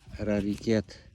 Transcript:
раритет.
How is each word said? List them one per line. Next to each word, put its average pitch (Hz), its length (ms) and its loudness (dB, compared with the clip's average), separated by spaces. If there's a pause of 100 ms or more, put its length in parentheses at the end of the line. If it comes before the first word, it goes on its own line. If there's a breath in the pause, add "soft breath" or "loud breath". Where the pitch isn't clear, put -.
(180)
раритет. 104 840 0 (140)